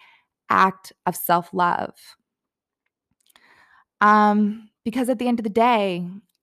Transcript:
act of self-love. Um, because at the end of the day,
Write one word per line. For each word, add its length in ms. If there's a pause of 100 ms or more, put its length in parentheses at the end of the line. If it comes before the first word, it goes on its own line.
(480)
act 440 (120)
of 100
self-love. 800 (2000)
Um, 720 (140)
because 240
at 100
the 100
end 120
of 40
the 60
day, 560 (360)